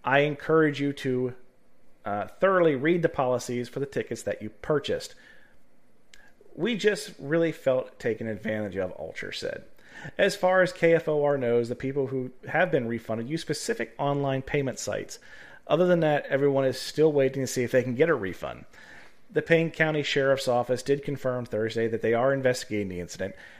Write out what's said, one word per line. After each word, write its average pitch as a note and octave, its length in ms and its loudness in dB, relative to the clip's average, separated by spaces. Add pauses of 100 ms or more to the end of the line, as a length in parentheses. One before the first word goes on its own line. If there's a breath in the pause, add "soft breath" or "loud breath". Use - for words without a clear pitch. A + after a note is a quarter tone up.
I C3+ 160 4
encourage D3 600 2
you C#3+ 120 0
to, B2+ 420 -2 (680)
uh, G2+ 220 -4 (120)
thoroughly F3 360 4
read D#3+ 280 2
the D#3+ 60 4
policies B2 600 -2
for C3+ 100 -8
the C3+ 60 -4
tickets A#2 380 -6
that - 180 -6
you G#2+ 80 -8
purchased." - 640 -2 (1400 soft breath)
"We A3 200 -2
just G3 440 0
really D#3+ 320 2
felt - 480 -2
taken A2+ 280 -2
advantage G#2+ 500 -4
of," F#2 200 -4
Alcher - 360 -10
said. - 320 -8 (520 loud breath)
As G3 180 2
far F#3 260 4
as F3+ 120 2
K E3 200 4
F D#3+ 140 2
O D3+ 160 2
R C#3+ 140 2
knows, A#2+ 320 2
the A#2 60 -4
people C3+ 320 -4
who B2+ 240 -6 (180)
have F3 220 2
been B2+ 160 2
refunded A#2 420 -4
use D#3 120 -4
specific - 560 -4
online C#3+ 440 0
payment C3+ 360 -2
sites. - 400 -6 (480 loud breath)
Other E3+ 200 4
than F3+ 160 4
that, D3+ 240 2
everyone C#3 400 2
is B2+ 120 0
still D3+ 360 2
waiting C3+ 280 2
to B2 60 -2
see B2+ 160 -2
if A#2 80 -4
they B2+ 120 4
can A#2+ 120 -4
get D#3 140 4
a D#3+ 40 4
refund. E2+ 520 -6 (640 loud breath)
The D3+ 100 0
Payne E3 300 2
County D3+ 320 0
Sheriff's C3+ 440 2
Office A#2+ 360 0
did C#3+ 220 0
confirm B2+ 400 -4
Thursday A2 420 -2
that A2 140 -2
they A2+ 120 2
are C3 200 4
investigating B2 560 0
the F2+ 100 -8
incident. F#2+ 340 -8 (260 loud breath)